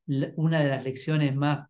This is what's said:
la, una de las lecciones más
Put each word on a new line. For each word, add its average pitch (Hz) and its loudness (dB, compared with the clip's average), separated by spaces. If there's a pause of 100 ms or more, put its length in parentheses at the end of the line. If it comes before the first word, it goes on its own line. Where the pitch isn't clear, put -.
la, 139 0
una 160 2
de 143 4
las 127 -2
lecciones 143 -2
más 143 0